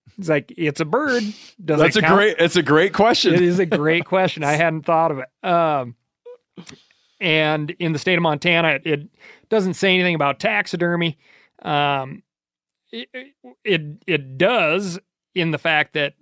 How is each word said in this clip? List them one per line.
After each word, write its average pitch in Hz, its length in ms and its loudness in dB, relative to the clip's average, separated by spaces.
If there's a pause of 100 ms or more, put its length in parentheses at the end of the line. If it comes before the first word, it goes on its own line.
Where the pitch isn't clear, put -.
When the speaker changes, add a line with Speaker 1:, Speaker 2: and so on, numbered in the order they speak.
(180)
Speaker 1:
It's 180 120 -8
like, 151 260 -2
"It's 151 240 -2
a 165 60 -2
bird. 240 380 -2 (400)
Does 156 160 0
Speaker 2:
That's 170 180 4
Speaker 1:
it - 20 2
Speaker 2:
a - 20 2
Speaker 1:
count?" 170 160 4
Speaker 2:
great, 202 220 2
it's 170 160 2
a 175 80 2
great 156 300 4
question. 208 400 2
Speaker 1:
It 180 80 4
is 175 180 2
a 190 60 2
great 160 400 0
Speaker 2:
<laughs> - 80 -10
Speaker 1:
question. 185 320 0
I 147 80 2
hadn't 160 320 0
thought 165 260 2
of 139 80 -6
it. - 280 -12
Um, 151 480 0 (1200)
and 156 520 0
in 175 200 -4
the 151 80 -2
state 185 160 0
of 170 60 0
Montana, 165 480 0
it, 139 180 -2
it 147 220 -4 (400)
doesn't 190 240 0
say 190 200 2
anything 180 220 2
about 143 240 -2
taxidermy. 175 800 -2 (440)
Um, 143 640 -4 (880)
it, 269 200 -18 (300)
it, 185 180 -2 (260)
it 135 300 -6
does 185 600 0 (340)
in 165 180 -2
the 151 60 -4
fact 151 360 -2
that 147 280 -2